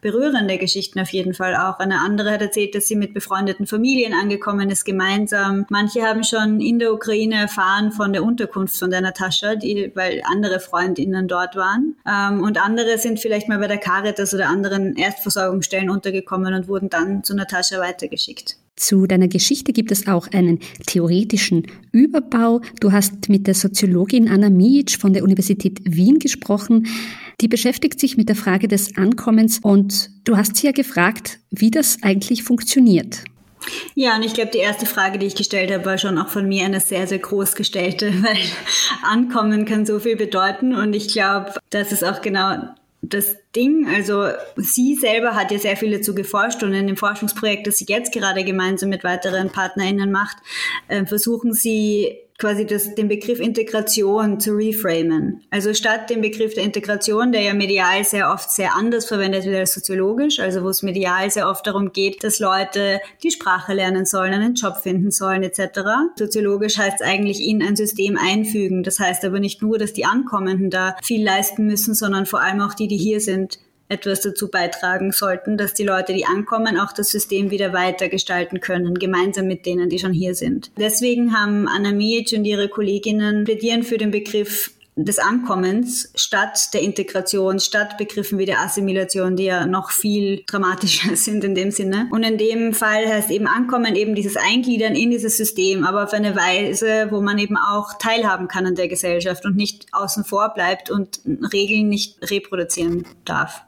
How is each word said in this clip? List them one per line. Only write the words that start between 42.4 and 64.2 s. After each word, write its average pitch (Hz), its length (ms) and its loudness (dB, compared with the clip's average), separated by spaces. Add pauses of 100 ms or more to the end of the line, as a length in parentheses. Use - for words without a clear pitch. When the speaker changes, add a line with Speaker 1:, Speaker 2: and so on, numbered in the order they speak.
Speaker 1:
das - 340 -4 (180)
Ding. 285 340 4
Also 202 400 0 (280)
sie 254 380 2
selber 233 400 2
hat 202 160 0
ja 202 80 0
sehr 202 180 0
viel 214 160 0
dazu 202 220 -2
geforscht 208 480 -2
und 196 100 0
in 196 140 0
dem 196 100 0
Forschungsprojekt, 208 720 -2
das 208 120 0
sie - 100 -6
jetzt 240 240 -2
gerade 190 320 -2
gemeinsam 190 440 0
mit 190 160 -4
weiteren 185 460 -2
PartnerInnen 196 600 -2
macht, 196 280 -2 (500)
äh, 196 180 -2
versuchen 226 460 0
sie 214 760 0 (100)
quasi 208 260 0
das, 208 300 -4
den 214 140 0
Begriff 208 320 -2
Integration 214 1000 0
zu 214 140 -2
reframen. 190 960 0
Also 202 240 -2
statt 226 340 0
dem 226 120 -2
Begriff 214 340 -2
der 196 80 -4
Integration, 208 680 0
der 220 100 2
ja 202 100 0
medial 196 520 2
sehr 202 280 0
oft - 180 -6
sehr - 260 0
anders 226 300 0
verwendet 190 380 0
wird 196 120 0
als 185 180 0
soziologisch, 208 640 0
also 185 240 -2
wo 185 60 -2
es 190 140 -2
medial 190 480 0
sehr 196 200 0
oft 190 160 -4
darum 196 260 -2
geht, 196 300 -2
dass 214 160 -2
Leute 196 600 0 (240)
die 330 80 2
Sprache 185 420 -2
lernen 190 320 0
sollen, 190 260 0